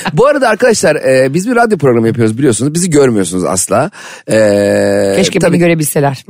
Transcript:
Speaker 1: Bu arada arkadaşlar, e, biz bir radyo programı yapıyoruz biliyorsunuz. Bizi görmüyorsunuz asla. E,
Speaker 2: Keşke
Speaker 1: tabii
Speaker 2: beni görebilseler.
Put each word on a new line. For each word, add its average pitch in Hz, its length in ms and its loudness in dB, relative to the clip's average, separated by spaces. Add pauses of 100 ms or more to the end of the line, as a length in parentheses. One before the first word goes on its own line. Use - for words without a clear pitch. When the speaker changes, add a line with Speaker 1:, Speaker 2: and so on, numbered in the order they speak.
(120)
Speaker 1:
Bu 196 140 2
arada 285 220 2
arkadaşlar, 202 480 0
e, 131 380 0
biz 190 160 -4
bir 233 60 0
radyo 226 220 2
programı 120 280 2
yapıyoruz 113 320 0
biliyorsunuz. 139 360 0
Bizi 175 160 -2
görmüyorsunuz 101 540 0
asla. 95 460 -2 (400)
E, 101 840 0
Speaker 2:
Keşke 190 220 0
Speaker 1:
tabii 170 140 0
Speaker 2:
beni 175 80 2
görebilseler. 156 680 -2